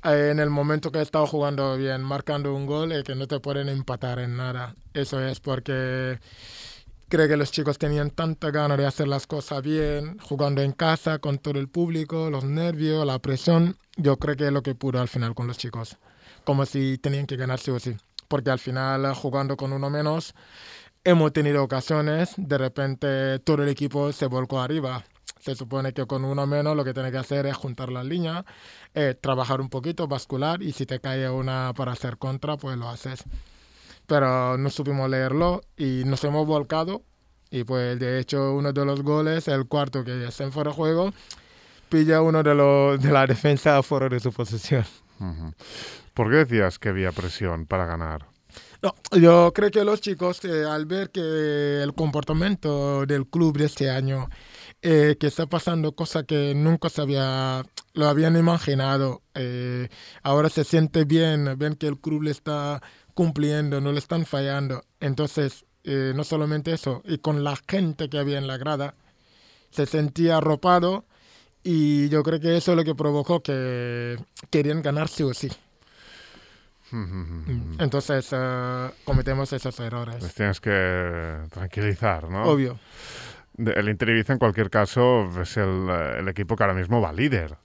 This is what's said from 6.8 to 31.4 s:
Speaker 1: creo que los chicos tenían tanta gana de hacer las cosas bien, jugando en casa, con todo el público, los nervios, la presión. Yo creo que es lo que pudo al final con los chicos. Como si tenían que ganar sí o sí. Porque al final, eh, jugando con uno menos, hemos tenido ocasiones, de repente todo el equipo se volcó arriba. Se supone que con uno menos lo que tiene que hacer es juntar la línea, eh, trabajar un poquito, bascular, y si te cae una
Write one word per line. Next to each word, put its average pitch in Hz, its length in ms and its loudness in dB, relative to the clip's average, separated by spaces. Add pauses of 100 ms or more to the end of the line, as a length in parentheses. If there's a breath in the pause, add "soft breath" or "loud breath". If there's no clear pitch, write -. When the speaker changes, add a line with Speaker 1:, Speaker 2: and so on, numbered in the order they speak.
Speaker 1:
creo 156 180 4
que 147 100 4
los 147 140 0
chicos 147 280 -2
tenían 147 320 0
tanta 160 400 -4
gana 143 260 2
de 139 80 2
hacer 139 220 -2
las 139 180 -2
cosas 143 380 -6
bien, 151 560 -2
jugando 139 420 0
en 139 120 0
casa, 160 440 0
con 143 220 -2
todo 143 200 -4
el 135 100 -4
público, 160 600 -2
los 139 140 -4
nervios, 156 600 0
la 135 140 0
presión. 170 600 2 (200)
Yo 143 200 4
creo 147 180 -2
que 147 100 0
es 139 80 2
lo 139 80 0
que 131 140 -2
pudo 127 260 -2
al 123 60 0
final 117 260 -2
con 120 140 -4
los 120 100 -8
chicos. 113 400 -10 (460 soft breath)
Como 139 240 2
si 135 320 -2
tenían 139 260 -2
que 135 100 -6
ganar 131 240 -4
sí - 120 -6
o 123 80 -2
sí. 120 160 -6 (320)
Porque 139 240 0
al 127 80 0
final, 135 460 -2
eh, 135 100 0
jugando 139 420 -2
con 135 160 -4
uno 139 160 -4
menos, 151 460 -2 (680 loud breath)
hemos 165 300 6
tenido 147 300 4
ocasiones, 151 720 0
de 143 220 -2
repente 135 800 -2
todo 147 240 2
el 143 60 2
equipo 143 420 -2
se 143 160 -2
volcó 127 340 -2
arriba. 127 420 -4 (360)
Se 139 160 -8
supone 135 380 -6
que 131 120 -4
con 135 200 -4
uno 139 200 -2
menos 147 300 0
lo 147 80 0
que 131 100 -4
tiene 131 180 -4
que 131 60 -4
hacer 139 300 -2
es 139 80 -4
juntar 127 360 -10
la 127 120 -8
línea, 170 420 -4 (480 loud breath)
eh, 139 260 0
trabajar 131 420 0
un 135 80 -6
poquito, 160 380 -6
bascular, 139 540 -4
y 170 120 -6
si 135 120 -6
te 123 140 -6
cae 131 300 -4
una 131 440 -4